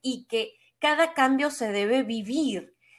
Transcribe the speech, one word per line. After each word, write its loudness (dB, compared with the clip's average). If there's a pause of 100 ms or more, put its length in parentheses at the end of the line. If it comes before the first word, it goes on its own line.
y -6
que -4 (260)
cada 2
cambio 2
se -4
debe 2
vivir -4 (240)